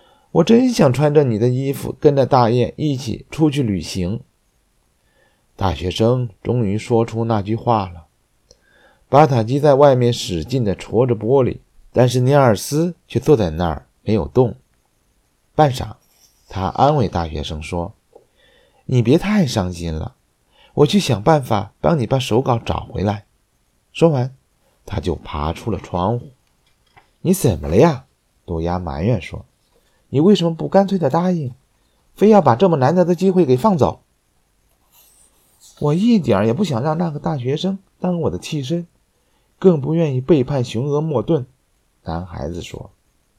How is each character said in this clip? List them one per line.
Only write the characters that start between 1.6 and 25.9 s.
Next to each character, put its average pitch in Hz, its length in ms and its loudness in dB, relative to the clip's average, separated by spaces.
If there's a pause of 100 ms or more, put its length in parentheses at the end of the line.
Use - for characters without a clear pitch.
服， 123 260 -8
跟 143 160 4
着 131 120 2
大 123 240 2
雁 120 260 0
一 147 180 -2
起 120 360 -8
出 151 200 0
去 139 120 -2
旅 101 180 -2
行。” 92 400 -6 (1400)
大 92 180 -2
学 87 160 -4
生 120 380 0 (140)
终 120 220 -2
于 101 120 -2
说 113 300 0
出 113 180 -6
那 113 160 -2
句 104 160 -4
话 107 320 -2
了。 82 180 -18 (1040)
巴 151 180 6
塔 123 160 2
基 123 160 -2
在 143 160 4
外 139 220 6
面 120 160 2
使 87 320 -4
劲 123 180 -2
地 98 120 0
戳 110 320 0
着 117 100 0
玻 120 260 0
璃， - 180 -4 (300)
但 123 160 2
是 123 140 0
尼 131 140 2
尔 131 200 6
斯 160 400 -4 (140)
却 - 100 -4
坐 151 160 4
在 104 160 0
那 82 180 -2
儿 - 180 -6 (160)
没 101 100 -2
有 87 160 0
动。 123 280 0 (1000)
半 147 180 2
晌， 107 220 -10 (560)
他 92 160 -6
安 143 280 2
慰 117 140 0
大 85 180 -4
学 76 160 -8
生 78 200 -10
说 85 320 -8 (880)
，“你 127 160 2
别 117 160 4
太 190 300 2
伤 101 260 -2
心 85 200 -8
了， 80 220 -8 (600)
我 147 120 4
去 202 140 2
想 107 220 -2
办 151 200 2
法 101 380 -4
帮 160 180 0
你 110 80 -2
把 135 120 -2
手 123 220 0
稿 131 180 -2
找 - 260 -6
回 85 180 -8
来。” 104 240 -4 (680)
说 165 160 2
完， 131 260 -2 (520)
他 95 140 -6
就 80 160 -4
爬 76 360 -6
出 - 180 -8
了 92 80 -6
窗 98 400 -4